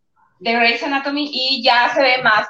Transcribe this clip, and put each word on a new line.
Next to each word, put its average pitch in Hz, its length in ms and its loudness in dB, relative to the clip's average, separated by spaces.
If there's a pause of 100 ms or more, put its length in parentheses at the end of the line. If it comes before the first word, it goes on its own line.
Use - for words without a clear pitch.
(400)
de 226 140 -2
Grey's 233 300 0
Anatomy 277 500 -4
y 254 280 -4
ya 240 320 2
se 311 80 0
ve 254 220 2
más 214 260 2